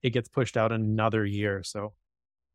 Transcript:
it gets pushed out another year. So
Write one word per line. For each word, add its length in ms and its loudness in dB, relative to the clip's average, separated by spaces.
it 80 2
gets 180 0
pushed 280 -2
out 140 2
another 540 2
year. 380 -2
So 300 -8